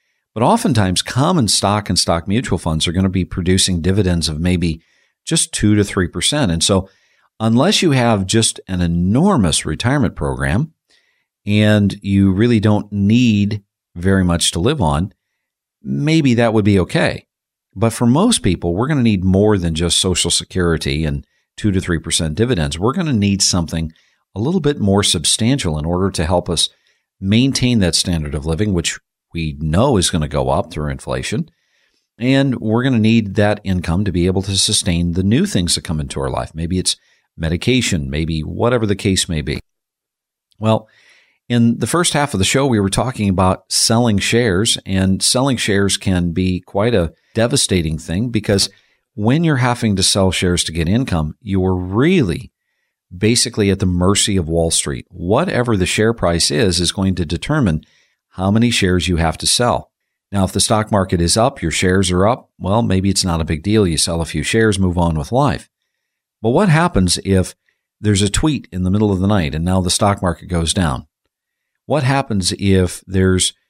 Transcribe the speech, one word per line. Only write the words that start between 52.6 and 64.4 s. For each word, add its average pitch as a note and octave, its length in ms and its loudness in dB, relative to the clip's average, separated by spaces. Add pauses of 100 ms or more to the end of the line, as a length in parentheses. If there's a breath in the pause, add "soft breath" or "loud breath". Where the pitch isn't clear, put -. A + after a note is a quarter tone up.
basically A2 540 0
at F#2+ 100 0
the G#2 60 -2
mercy F#2 540 0
of D#2 100 -2
Wall E2 220 0
Street. C#2 400 -4
Whatever A2+ 640 -2
the F#2 80 2
share A2 300 0
price F2 360 0
is, F#2+ 300 0
is E2+ 120 -2
going F#2+ 240 0
to F2 100 -4
determine F2 580 -2 (460 soft breath)
how F#2 200 -2
many A2+ 200 2
shares F#2 360 2
you F#2 100 0
have E2 200 0
to - 100 -8
sell. - 460 -2 (400)
Now, G2 120 0
if F2+ 80 -4
the G2+ 80 -2
stock G#2+ 300 0
market F#2+ 300 0
is E2+ 160 0
up, A2+ 240 0
your D#2+ 120 -2
shares F#2 380 2
are F#2 160 2
up, B2 320 -2
well, G2 220 0
maybe G2 300 0
it's F#2 140 0
not E2+ 180 0
a - 20 0
big D#2 180 -4
deal. G#2 240 2
You D#2 120 0
sell E2+ 240 -2
a - 20 -2
few D#2 180 -6